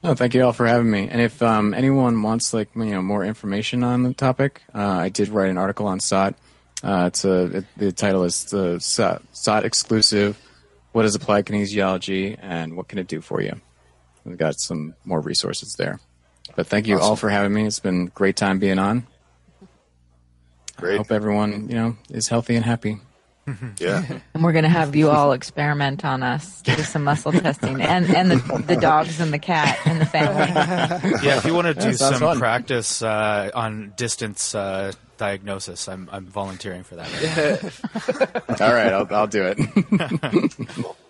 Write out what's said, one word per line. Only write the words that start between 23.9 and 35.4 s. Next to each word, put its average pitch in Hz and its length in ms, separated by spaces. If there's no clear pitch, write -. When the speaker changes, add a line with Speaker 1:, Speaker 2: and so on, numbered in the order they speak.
Speaker 3:
And 160 80
we're 170 100
gonna 160 160
have 160 280
you 151 120
all 143 240
experiment 143 720
on 131 200
us, 131 380
do 135 100
some 151 220
muscle 147 260
testing, 165 500
and, 175 240
and 185 180
the, 131 340
the 175 100
dogs 156 440
and 156 120
the 147 60
cat 151 480
and 160 140
the 156 40
family. 151 460
Speaker 4:
<laughs> 175 720
Yeah, 139 160
if - 60
you 165 100
wanna 170 180
do 143 80
Speaker 1:
That - 60
sounds 135 200
Speaker 4:
some - 100
Speaker 1:
fun. 160 120
Speaker 4:
practice, 120 640
uh, 107 520
on 107 420
distance, 110 580
uh, 98 380
diagnosis, 98 720